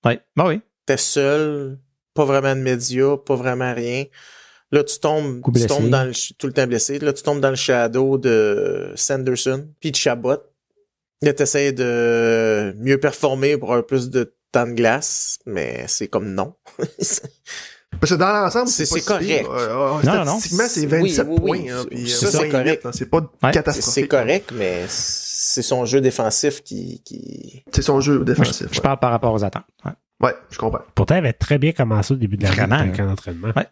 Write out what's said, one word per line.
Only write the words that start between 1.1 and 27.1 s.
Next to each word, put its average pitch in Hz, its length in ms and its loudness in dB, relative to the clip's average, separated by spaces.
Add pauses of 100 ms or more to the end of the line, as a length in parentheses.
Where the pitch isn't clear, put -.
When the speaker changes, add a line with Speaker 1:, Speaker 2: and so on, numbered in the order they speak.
Speaker 2:
pas 151 120 2
vraiment 135 300 2
de 135 60 -4
médias, 127 560 0
pas 139 180 -2
vraiment 127 380 -2
rien. 120 300 -4 (680)
Là, 147 120 4
tu - 160 -4
tombes, 147 420 -2
Speaker 1:
Coup 123 100 2
Speaker 2:
tu 120 80 6
Speaker 1:
blessé. 117 80 4
Speaker 2:
tombes 120 220 2
dans 131 140 4
le 127 100 -4
ch-, - 240 -6
tout 143 100 -6
le 127 60 -6
temps 135 140 2
blessé. 123 320 -2
Là, 147 140 0
tu - 100 -8
tombes 147 160 0
dans 135 120 4
le 131 40 -2
shadow 131 640 2
de 101 760 2
Sanderson, 131 720 -2 (120)
puis 151 120 -4
de 135 40 -4
Chabot. 120 420 0 (840)
Là, 147 100 4
t'essaies 143 400 0
de 117 1080 2
mieux 135 200 4
performer 139 560 2
pour 139 160 -4
avoir 120 140 2
plus 127 240 0
de 123 240 -2 (180)
temps 123 160 2
de 120 60 -8
glace, 117 720 0
mais 64 420 -6
c'est - 200 -4
comme 101 260 -4
non. 98 220 -4 (220)
<laughs> - 200 -8 (1000)
Speaker 3:
Parce 147 140 2
que 170 40 0
dans 185 160 2
l'ensemble, 208 340 0
Speaker 2:
C'est, 160 180 0
Speaker 3:
c'est 160 200 -2
pas 202 140 0
Speaker 2:
c'est 160 40 -2
Speaker 3:
si 160 120 0
pire. 127 120 0
Speaker 2:
correct. 123 220 -4
Speaker 3:
Euh, - 0 -
euh, 139 340 0
Speaker 1:
Non, 185 120 4
non, 180 100 2
non. 175 140 0
Speaker 3:
statistiquement, 185 280 -2
c'est 156 200 -2
vingt-sept 160 420 2
Speaker 2:
Oui, 165 120 2
oui, 185 100 0
oui. 180 140 -2
Speaker 3:
points, 123 120 -8
hein, 123 120 -6
puis, 120 200 -8
Speaker 2:
Ça, 120 160 0
Speaker 3:
euh, 202 60 2
Speaker 2:
c'est 151 60 2
Speaker 3:
vingt-huit, 151 140 0
Speaker 2:
correct. 143 360 0
Speaker 3:
hein, 123 60 -8
c'est 120 160 -6
pas 160 80 2 (260)
Speaker 1:
Ouais. 135 80 4
Speaker 3:
catastrophique. 147 420 0
Speaker 2:
C'est 139 140 0
correct, 131 480 0
mais 90 340 -2
c'est - 720 -4
son 127 240 0
jeu 131 160 4
défensif 131 640 0
qui, 90 420 -12
qui - 680 -18